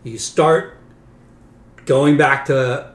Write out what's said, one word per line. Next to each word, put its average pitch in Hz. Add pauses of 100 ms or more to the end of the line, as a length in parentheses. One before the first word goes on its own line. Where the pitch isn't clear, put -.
you 113
start - (1120)
going 143
back 135
to 131